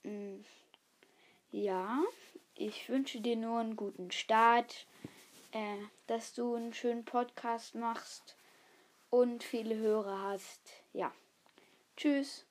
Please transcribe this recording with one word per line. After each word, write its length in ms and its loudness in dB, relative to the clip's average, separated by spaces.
Mm, 360 -8
ja, 520 0
ich 320 -6
wünsche 320 0
dir 160 0
nur 240 0
einen 140 -2
guten 360 -6
Start, 760 6
äh, 260 -4
dass 280 -4
du 200 -2
einen 200 -4
schönen 300 0
Podcast 680 -2
machst 640 -6
und 320 6
viele 340 -2
Hörer 460 0
hast. 380 -6
Ja. 200 -2
Tschüss. 540 2